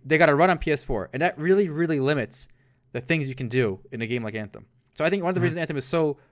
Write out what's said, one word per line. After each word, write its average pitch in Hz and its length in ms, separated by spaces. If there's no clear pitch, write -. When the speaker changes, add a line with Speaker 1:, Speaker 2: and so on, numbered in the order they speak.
Speaker 1:
they 151 140
gotta 156 180
run 175 140
on 165 80
P - 120
S 147 140
four, 107 280
and 131 80
that 170 160
really, 185 320
really 160 300
limits 131 480
the 123 80
things 151 260
you 131 80
can 127 140
do 110 320
in 113 120
a 113 40
game 120 160
like 110 140
Anthem. 107 300
So 156 100
I 170 60
think 196 140
one 180 60
of 180 40
the 175 60
Speaker 2:
Mm-hmm. - 20
Speaker 1:
reasons 170 200
Anthem 156 160
is 127 60
so, 156 340